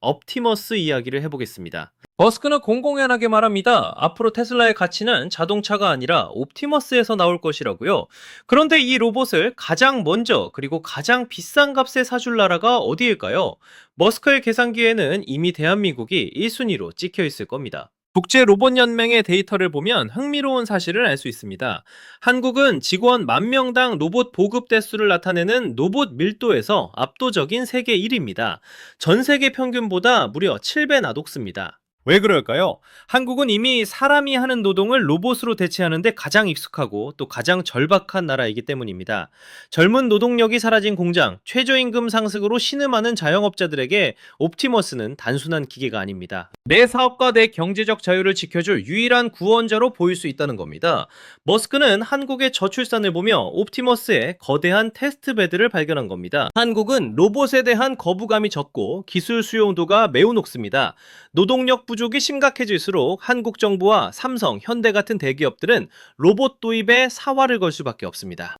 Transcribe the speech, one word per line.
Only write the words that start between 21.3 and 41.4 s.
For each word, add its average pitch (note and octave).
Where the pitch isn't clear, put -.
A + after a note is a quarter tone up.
한국은 B3
직원 A3
만 C#3+
명당 B3+
로봇 G#3
보급 G#3
대수를 G#3+
나타내는 F#3
로봇 F#3+
밀도에서 G#3
압도적인 G#3
세계 B3
일위입니다. C3+
전 G3+
세계 C4+
평균보다 A#3
무려 D3
칠 D4+
배 C#4
나독습니다. G#2+
왜 F#3
그럴까요? F3
한국은 B3+
이미 A#3
사람이 C#4
하는 B3
노동을 G3
로봇으로 A#3
대체하는 E3+
데 A3
가장 G#3
익숙하고 C3
또 C3+
가장 F3
절박한 F3+
나라이기 A#2+
때문입니다. G#2
젊은 A#3
노동력이 A3+
사라진 G#3+
공장, E3+